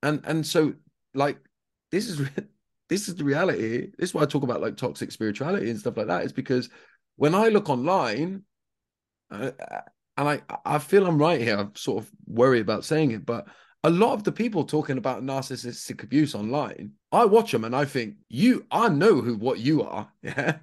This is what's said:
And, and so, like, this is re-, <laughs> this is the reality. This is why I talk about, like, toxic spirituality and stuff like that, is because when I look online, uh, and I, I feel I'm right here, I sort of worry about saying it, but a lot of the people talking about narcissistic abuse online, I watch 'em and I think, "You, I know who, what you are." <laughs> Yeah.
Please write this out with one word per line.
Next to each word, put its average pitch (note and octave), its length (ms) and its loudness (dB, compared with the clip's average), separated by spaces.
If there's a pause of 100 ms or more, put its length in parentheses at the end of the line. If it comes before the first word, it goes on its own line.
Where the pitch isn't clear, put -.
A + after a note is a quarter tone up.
And, D3 220 0
and D#3 220 -2
so, D#3+ 280 2 (400)
like, C#3 240 0 (520)
this G3 180 -2
is D#3 120 -6
re-, - 260 -4 (140)
<laughs> - 280 -20
this G3 200 -2
is F3 80 -8
the D3+ 80 -6
reality. C3+ 720 0
This F#3 120 -2
is - 40 -16
why - 80 2
I D3 40 4
talk C#3 160 -2
about, A2+ 200 -2
like, G#2 160 -4
toxic - 340 -6
spirituality A2+ 580 -4
and A2 80 -6
stuff A2+ 200 -6
like G#2+ 80 -2
that, - 180 -2
is - 80 -6
because B2 380 -2 (460)
when D3+ 180 2
I A3 140 4
look G#3 200 2
online, D3+ 760 0 (840)
uh, A#2 200 -8 (680)
and C#3+ 120 0
I, C#3+ 140 -2 (220)
I D3 140 0
feel F#3+ 280 4
I'm E3 120 2
right D3+ 220 4
here, A2+ 180 0
I G2+ 160 -2
sort A2 300 -4
of - 60 -20 (160)
worry B2 340 6
about G#2 240 -2
saying D3+ 280 2
it, G#2+ 140 -8
but A#2 200 -6 (380)
a D#3+ 60 6
lot G#3 220 4
of G#3+ 120 -4
the E3+ 80 0
people G#3+ 320 -2
talking D3 320 -2
about B2 280 -4
narcissistic C3 800 -8
abuse D3 320 2
online, G#2+ 580 -6 (180)
I A3 140 4
watch G#3+ 280 4
'em A2 120 0
and A#2 100 -6
I C#3+ 100 2
think, A#2+ 300 -6 (140)
"You, G#3 420 2
I G#3 180 2
know E3 320 6
who, A#2 160 -2
what A2 220 -2
you C3 240 2
are." - 340 -8
<laughs> - 60 -20
Yeah. C#3 400 -4